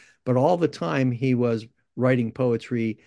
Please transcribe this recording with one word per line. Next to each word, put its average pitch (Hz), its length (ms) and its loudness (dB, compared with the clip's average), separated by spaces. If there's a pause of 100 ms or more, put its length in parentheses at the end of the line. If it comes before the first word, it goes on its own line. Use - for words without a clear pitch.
(240)
but 123 120 0
all 156 200 4
the 170 100 2
time 147 460 -2
he 127 240 0
was 117 300 -2 (280)
writing 123 380 0
poetry 117 760 -2